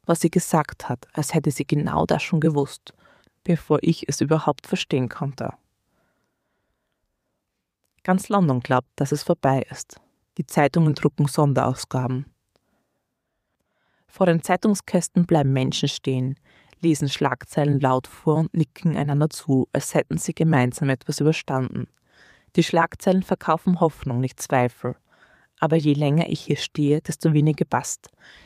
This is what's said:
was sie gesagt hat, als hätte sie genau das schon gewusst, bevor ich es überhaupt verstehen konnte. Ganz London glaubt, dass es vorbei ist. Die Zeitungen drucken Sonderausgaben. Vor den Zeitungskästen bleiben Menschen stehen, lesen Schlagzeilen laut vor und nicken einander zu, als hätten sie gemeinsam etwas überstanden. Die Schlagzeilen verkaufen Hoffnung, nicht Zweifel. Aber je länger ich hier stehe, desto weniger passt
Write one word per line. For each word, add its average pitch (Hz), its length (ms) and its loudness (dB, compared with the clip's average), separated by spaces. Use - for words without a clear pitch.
was 165 140 2
sie 170 100 2
gesagt - 580 -2
hat, - 240 -8
als - 220 -4
hätte 151 160 0
sie - 160 -6
genau 151 400 0
das 156 160 0
schon - 160 0
gewusst, 147 560 -2
bevor 156 400 0
ich - 260 0
es - 120 -4
überhaupt 147 440 0
verstehen 139 420 -2
konnte. - 460 -8
Ganz 190 260 0
London 160 340 2
glaubt, 127 340 0
dass 139 160 -2
es 147 100 -2
vorbei 135 480 0
ist. - 320 -18
Die - 80 -6
Zeitungen 151 480 2
drucken - 320 0
Sonderausgaben. 131 1000 -2
Vor - 180 0
den 170 160 2
Zeitungskästen 185 840 0
bleiben 143 260 4
Menschen 135 340 0
stehen, 131 520 -4
lesen 151 280 0
Schlagzeilen 143 720 -2
laut 131 280 0
vor - 300 -2
und 160 180 -2
nicken 160 420 -2
einander 147 320 0
zu, - 420 0
als - 220 -4
hätten 156 240 0
sie - 160 -6
gemeinsam 139 560 0
etwas 135 300 -4
überstanden. 135 680 -2
Die 170 80 4
Schlagzeilen 185 580 0
verkaufen 175 580 0
Hoffnung, 139 400 -2
nicht 131 220 -4
Zweifel. 127 540 0
Aber 156 160 2
je 151 180 2
länger 147 360 2
ich - 100 -4
hier - 160 -4
stehe, 147 460 0
desto - 320 -2
weniger 151 320 2
passt - 440 -6